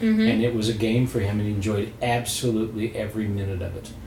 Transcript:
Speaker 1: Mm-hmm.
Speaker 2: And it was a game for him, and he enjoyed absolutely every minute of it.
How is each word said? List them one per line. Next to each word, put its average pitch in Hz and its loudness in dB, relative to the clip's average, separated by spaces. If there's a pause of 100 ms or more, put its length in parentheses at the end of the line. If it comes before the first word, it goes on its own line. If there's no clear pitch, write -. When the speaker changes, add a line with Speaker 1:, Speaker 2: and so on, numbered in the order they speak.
Speaker 1:
Mm-hmm. 220 4
Speaker 2:
And 160 4
it 120 2
was 107 2
a 117 2
game 113 2
for 123 -2
him, 101 0
and 104 0
he 104 0
enjoyed 104 0 (100)
absolutely 117 0
every 107 -4
minute 95 -2
of - -6
it. - -12 (140)